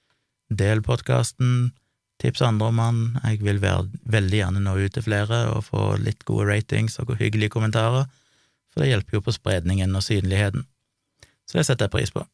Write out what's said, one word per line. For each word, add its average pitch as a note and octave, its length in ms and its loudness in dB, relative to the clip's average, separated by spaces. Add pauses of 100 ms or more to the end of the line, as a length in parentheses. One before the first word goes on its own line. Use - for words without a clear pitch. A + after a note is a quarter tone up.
(520)
Del G#2 300 2
podcasten, B2 880 0 (480)
tips B2+ 220 -2
andre A2 240 2
om A#2 120 2
han. A#2 460 0
Jeg G#2+ 160 0
vil G2+ 200 0
være F#2 280 2 (160)
veldig G#2+ 380 2
gjerne F#2+ 200 0
nå F#2+ 140 0
ut G2 160 0
til A2+ 100 -4
flere G#2+ 520 0
og A2 100 -2
få G2+ 320 0
litt G#2 280 -4
gode G#2+ 220 0
ratings G#2+ 520 0
og A#2 180 -4
hyggelige G#2+ 340 0
kommentarer, A#2 560 0 (640)
for - 120 -4
det C#3 100 2
hjelper G#2 260 0
jo - 20 2
på A2+ 120 -2
spredningen F#2+ 640 0
og G2 60 -2
synligheten. G2 640 0 (800)
Så - 120 -2
det D#3 80 2
setter A2+ 220 0
jeg - 20 -8
pris G#2+ 200 0
på, - 240 -6